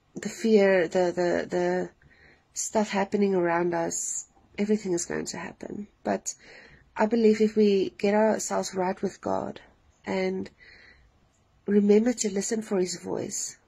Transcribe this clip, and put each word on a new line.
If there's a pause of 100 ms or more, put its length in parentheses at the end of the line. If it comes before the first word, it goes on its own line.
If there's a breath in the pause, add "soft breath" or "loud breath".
(140)
the
fear,
the,
the,
the (600 soft breath)
stuff
happening
around
us, (320)
everything
is
going
to
happen. (140)
But (640 loud breath)
I
believe
if
we
get
ourselves
right
with
God (440)
and (1160 loud breath)
remember
to
listen
for
his
voice (120)